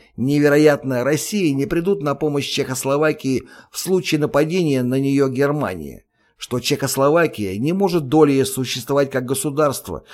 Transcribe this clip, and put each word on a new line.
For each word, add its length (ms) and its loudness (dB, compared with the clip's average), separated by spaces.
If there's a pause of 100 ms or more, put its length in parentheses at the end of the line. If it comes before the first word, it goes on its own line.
(160)
ни, 220 0
вероятно, 640 4
Россия 520 0
не 120 -2
придут 360 -2
на 120 -2
помощь 360 -2
Чехословакии 960 -2 (220)
в 80 -12
случае 420 0
нападения 600 0
на 180 0
нее 280 2
Германии, 760 -4 (320)
что 240 -6
Чехословакия 1000 0
не 140 -2
может 360 0
долее 360 4
существовать 640 -2
как 140 -2
государство 880 -4